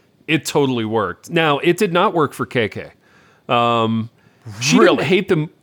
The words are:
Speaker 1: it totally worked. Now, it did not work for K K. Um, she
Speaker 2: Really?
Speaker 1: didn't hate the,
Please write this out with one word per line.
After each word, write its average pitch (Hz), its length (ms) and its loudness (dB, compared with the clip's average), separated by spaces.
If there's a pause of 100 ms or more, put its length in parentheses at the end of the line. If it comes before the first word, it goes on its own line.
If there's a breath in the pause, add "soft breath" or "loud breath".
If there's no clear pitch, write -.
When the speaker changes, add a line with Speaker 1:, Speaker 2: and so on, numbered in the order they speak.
(260 soft breath)
Speaker 1:
it 156 180 -2
totally 131 400 0
worked. 107 460 -4
Now, 151 280 0
it 170 180 0
did 202 160 0
not 185 220 0
work 151 180 0
for 123 140 -6
K 110 220 -2
K. 95 220 -12 (580 soft breath)
Um, 117 640 0 (500 soft breath)
she 135 180 4
Speaker 2:
Really? 170 180 6
Speaker 1:
didn't 131 120 -2
hate 196 200 0
the, 160 200 0 (140)